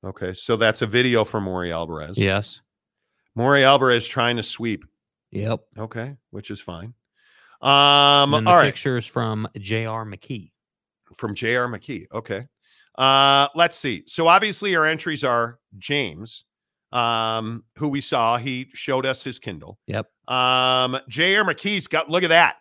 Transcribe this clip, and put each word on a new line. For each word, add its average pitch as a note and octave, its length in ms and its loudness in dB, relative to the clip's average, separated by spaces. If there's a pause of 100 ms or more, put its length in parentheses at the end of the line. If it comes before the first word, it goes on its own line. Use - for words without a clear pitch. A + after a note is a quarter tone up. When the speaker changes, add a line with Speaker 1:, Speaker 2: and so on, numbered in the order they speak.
Speaker 1:
Okay, F#2 300 -8
so - 220 -2
that's A2 260 2
a A#2+ 40 -2
video A#2+ 380 2
for G#2+ 160 -6
Maury F2+ 320 -4
Alvarez. E2 460 -8
Speaker 2:
Yes. G2+ 420 -2 (720)
Speaker 1:
Maury C3+ 300 4
Alvarez C3 420 4
trying A#2+ 300 -2
to A2+ 60 -6
sweep. A2+ 420 -6 (480)
Speaker 2:
Yep. A2 280 -6 (180)
Speaker 1:
Okay, A2+ 360 -12 (160)
which G#2 200 -16
is G2+ 100 -12
fine. F#2 340 -14 (680)
Um, C#3+ 720 6
Speaker 2:
And - 20 2
then A2+ 100 2
the - 60 4
Speaker 1:
all F3 60 8
right. D#3 80 8
Speaker 2:
picture C3 320 -2
is A#2 100 -6
from A2 420 -4 (100)
J A2 280 -6
R A2 180 -8
McKee. G#2 480 -14 (640)
Speaker 1:
From G#2+ 180 -6
J A#2 220 -2
R B2 100 -2
McKee. A#2 460 -12
Okay. A2 340 -8 (500)
Uh, C#3 580 4
let's E3+ 220 2
see. A2+ 300 -6
So E3 220 0
obviously G3 480 2
our D#3 100 2
entries D#3 380 -4
are A#2+ 340 0 (200)
James, G#2 640 -6 (480)
um, A2+ 720 -2 (120)
who D3+ 120 -4
we C#3 120 -4
saw. A#2 380 0
He B2+ 360 -8
showed C3 320 -4
us B2+ 180 -4
his B2+ 140 -10
Kindle. F2+ 480 -14
Speaker 2:
Yep. G#2 200 -6 (220)
Speaker 1:
Um, B2+ 680 2 (100)
J F3 280 0
R G#3+ 80 2
McKee's F#3+ 440 -4
got, D#3 200 -2
look F3 140 0
at E3+ 80 0
that. E3 300 6